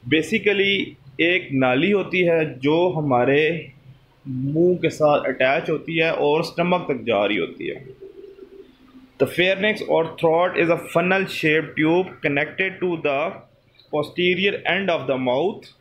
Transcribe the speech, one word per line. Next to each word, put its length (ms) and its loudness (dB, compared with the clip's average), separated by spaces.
basically 720 2
एक 320 2
नाली 380 4
होती 340 0
है 180 4
जो 180 2
हमारे 500 2
मुंह 560 0
के 80 2
साथ 380 2
attach 420 0
होती 280 -2
है 140 2
और 160 2
stomach 460 0
तक 180 -2
जा 180 4
रही 120 0
होती 300 -4
है। 140 -10
The 100 -20
pharynx 580 -2
or 160 0
throat 380 0
is 120 0
a 80 2
funnel 400 0
shaped 440 0
tube 300 2
connected 580 -2
to 100 -2
the 140 0
posterior 680 0
end 180 -2
of 180 0
the 180 0
mouth। 420 -2